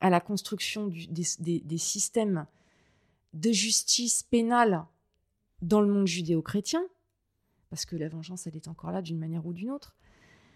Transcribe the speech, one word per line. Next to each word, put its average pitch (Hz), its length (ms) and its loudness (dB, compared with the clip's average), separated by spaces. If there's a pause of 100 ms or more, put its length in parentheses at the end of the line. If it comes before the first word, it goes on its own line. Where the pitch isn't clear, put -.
à 185 100 4
la 175 100 6
construction 208 680 -4
du, 170 200 -8
des, 170 180 -4 (140)
des, 170 220 0
des 165 180 -6
systèmes 196 680 0 (840)
de 160 200 2
justice 220 720 2
pénale 226 600 4 (800)
dans 208 180 4
le 202 120 6
monde 202 140 4
judéo-chrétien, 175 760 0 (880)
parce - 160 -8
que 175 100 -8
la 156 120 -4
vengeance, 165 380 -10
elle 156 100 -10
est 160 120 -14
encore 165 220 -10
là 165 100 -2
d'une 165 180 -6
manière 160 280 -6
ou 175 60 -6
d'une 190 180 -8
autre, 285 240 -12 (600)